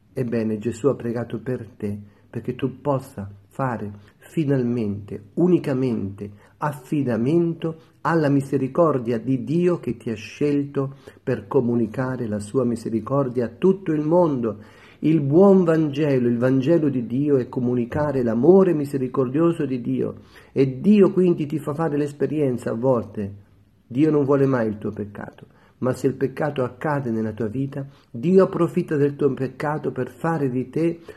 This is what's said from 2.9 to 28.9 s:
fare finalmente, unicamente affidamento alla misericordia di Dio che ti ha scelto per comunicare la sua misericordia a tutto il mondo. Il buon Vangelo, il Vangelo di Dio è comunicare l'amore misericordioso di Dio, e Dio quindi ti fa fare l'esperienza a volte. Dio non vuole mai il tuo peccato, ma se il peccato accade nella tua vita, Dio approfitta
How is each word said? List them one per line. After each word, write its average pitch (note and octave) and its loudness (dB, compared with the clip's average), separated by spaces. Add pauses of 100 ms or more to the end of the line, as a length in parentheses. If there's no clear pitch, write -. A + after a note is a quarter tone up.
fare A2 -6 (280)
finalmente, A#2+ -4
unicamente B2 0 (280)
affidamento D#3 -2 (200)
alla D3+ 2
misericordia C3+ 0
di B2 -2
Dio E3+ 0
che - -6
ti - -10
ha A2 -4
scelto C#3 -2 (260)
per A#2+ -4
comunicare A#2+ 0
la G#2 -2
sua B2 -2
misericordia A#2+ -2
a A2 -4
tutto F#3 0
il D3+ 0
mondo. C#3+ 2 (360)
Il D#3+ 4
buon F#3 6
Vangelo, D3 2
il A#2+ 2
Vangelo C3+ 4
di - -4
Dio C#3 2
è A#2+ 0
comunicare B2 -2
l'amore E3 6
misericordioso C#3+ -2
di C3 -4
Dio, A#2 -4 (300)
e C3 0
Dio G3 6
quindi F3 2
ti D3 -4
fa D3 -6
fare D3+ -2
l'esperienza C#3+ -2
a A#2+ -4
volte. G#2+ -2 (540)
Dio D3 2
non D3 2
vuole C#3 4
mai B2 2
il G#2 -4
tuo G#2 -8
peccato, - -12 (320)
ma B2+ -2
se C#3 -2
il C3 0
peccato C3+ -4
accade C3+ -4
nella A2 -4
tua G#2+ -6
vita, C#3 -6 (240)
Dio F3+ 4
approfitta E3+ 0